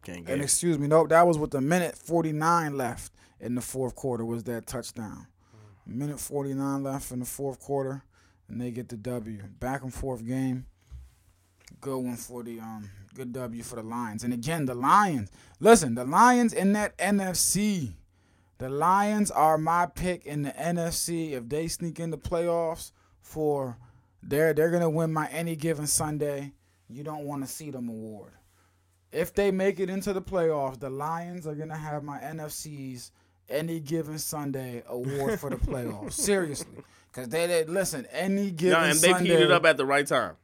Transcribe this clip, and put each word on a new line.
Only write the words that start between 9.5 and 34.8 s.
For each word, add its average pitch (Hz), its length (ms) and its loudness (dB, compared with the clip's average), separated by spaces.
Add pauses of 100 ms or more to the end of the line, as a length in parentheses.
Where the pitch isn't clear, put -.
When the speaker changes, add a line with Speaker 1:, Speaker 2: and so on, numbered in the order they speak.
Speaker 2:
Back 131 240 -4
and 127 100 -8
forth 123 320 -6
game. 131 400 -2 (1160)
Good 135 180 -6
one 123 180 -4
for 120 260 -12
the, 117 160 -10
um, 110 300 -12 (240)
good 127 200 -12
W 117 300 -8
for 120 120 -12
the 113 80 -8
Lions. 110 400 -6
And 120 100 -2
again, 147 320 -2
the 123 100 -2
Lions. 147 540 4 (300)
Listen, 160 360 8
the 123 100 -4
Lions 233 480 6
in 190 200 4
that 208 260 0
N 196 200 2
F 185 160 -2
C. 180 600 0 (640)
The 131 120 -8
Lions 196 600 2
are 156 280 4
my 165 280 2
pick 175 400 -4
in 147 180 -4
the 131 160 -6
N 170 180 0
F 170 160 -2
C. 165 400 -4
If 120 160 -8
they 156 180 -2
sneak 165 320 -6
in 170 100 -6
the 156 80 -6
playoffs 170 720 -2 (300)
for, 143 560 -2 (460)
they're, 156 300 2
they're 156 180 4
gonna 175 180 4
win 160 240 0
my 151 160 0
Any 165 260 -4
Given 151 300 -2
Sunday, 143 680 -2 (360)
You 127 140 -14
Don't 151 220 -10
Wanna 139 220 -6
See 151 220 -12
Them 127 200 -8
award. 110 420 -12 (800)
If 170 240 -4
they 202 160 4
make 190 280 0
it 185 100 -2
into 196 220 -4
the 190 100 -2
playoffs, 151 580 0
the 139 100 -8
Lions 165 560 -6
are 156 100 -6
gonna 156 220 -8
have 151 260 -6
my 143 160 -10
N 156 200 -10
F 151 120 -10
C's 135 600 -12 (360)
Any 165 320 -2
Given 156 380 -4
Sunday 135 720 -6